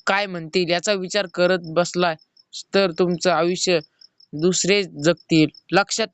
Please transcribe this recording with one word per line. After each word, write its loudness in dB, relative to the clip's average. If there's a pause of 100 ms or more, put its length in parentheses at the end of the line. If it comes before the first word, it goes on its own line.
काय 0
म्हणतील -4
याचा -2
विचार -4
करत 2
बसला, -2 (600)
तर 2
तुमचं 0
आयुष्य 0 (540)
दुसरे 0
जगतील. 2 (240)
लक्षात 0